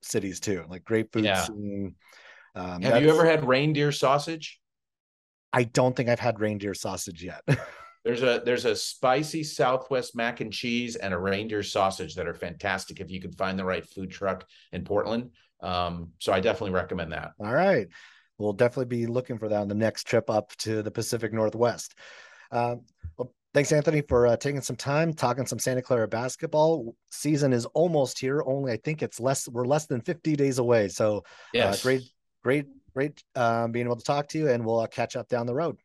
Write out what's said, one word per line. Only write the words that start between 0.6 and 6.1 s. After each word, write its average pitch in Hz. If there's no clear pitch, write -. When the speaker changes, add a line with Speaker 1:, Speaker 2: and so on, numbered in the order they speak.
Speaker 1:
Like, 87
great 110
food 113
Speaker 2:
Yeah. 95
Speaker 1:
scene. 101
Um, 90
Speaker 2:
Have 127
you 151
Speaker 1:
that's 160
Speaker 2:
ever 170
had 156
reindeer 143
sausage? 147
Speaker 1:
I 127
don't 127
think 120
I've 120